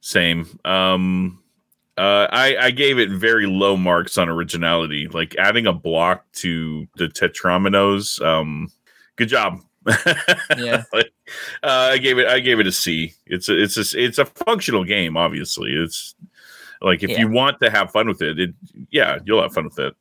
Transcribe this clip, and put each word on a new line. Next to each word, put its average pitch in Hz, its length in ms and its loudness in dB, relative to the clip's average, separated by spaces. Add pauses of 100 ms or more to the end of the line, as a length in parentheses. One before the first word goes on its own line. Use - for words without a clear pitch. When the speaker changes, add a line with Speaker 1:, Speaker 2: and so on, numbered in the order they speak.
Speaker 1:
Same. 85 460 0 (180)
Um, 92 760 0 (560)
uh, 101 340 4
I, 131 260 2
I 127 140 2
gave 135 280 2
it 104 100 2
very 107 380 2
low 98 280 2
marks 87 440 0
on 85 100 2
originality. 82 800 -2
Like, 82 300 -6
adding 107 280 2
a 92 80 2
block 85 600 0
to 80 640 -6
the 87 120 -2
Tetrominoes. 98 1160 0
Um, 78 460 -2 (460)
good 120 140 -2
job. 104 300 0 (260)
<laughs> 113 100 2 (600)
Speaker 2:
Yeah. 120 260 -2 (100)
Speaker 1:
Like, 110 180 0 (520)
uh, 131 300 2
I 131 40 2
gave 127 200 0
it, 123 100 2
I 127 120 2
gave 123 200 2
it 101 80 4
a 92 40 -2
C. 82 420 -4 (120)
It's 90 240 -8
a, 92 120 4
it's 196 160 0
a, 110 240 -4
it's 123 160 -2
a 139 80 2
functional 185 600 -2
game. 87 320 -2
Obviously, 78 560 -4
it's - 420 -6 (680)
like, 90 220 2
if 98 80 -2
Speaker 2:
Yeah. 98 80 -2
Speaker 1:
you 110 100 2
want 131 320 0
to 120 80 4
have 101 220 0
fun 110 160 0
with 95 140 -4
it, 78 180 -2
it, 90 140 -2 (380)
yeah, 92 340 2
you'll 104 160 4
have 117 120 -2
fun 78 120 -2
with 78 140 -12
it. 69 220 -4